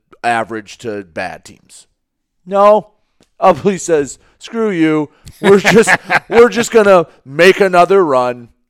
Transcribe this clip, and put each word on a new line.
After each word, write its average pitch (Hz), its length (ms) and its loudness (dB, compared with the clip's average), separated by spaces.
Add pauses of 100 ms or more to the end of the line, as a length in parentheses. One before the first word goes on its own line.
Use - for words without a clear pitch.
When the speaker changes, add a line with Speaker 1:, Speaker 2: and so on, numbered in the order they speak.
(220)
Speaker 1:
average 113 560 -6
to 104 260 -12
bad 85 420 -14
teams." - 400 -20 (580)
No. 202 480 0 (480)
Ubly 175 400 0
says, 143 380 -4 (200)
"Screw 226 320 -6
you. 156 400 -2 (300)
We're 196 200 4
just, 190 300 2 (220)
Speaker 2:
<laughs> 165 160 -4
Speaker 1:
we're 233 220 4
just 220 220 -6
gonna 202 340 2 (180)
make 165 360 0
another 185 440 2
run 123 440 -4 (220)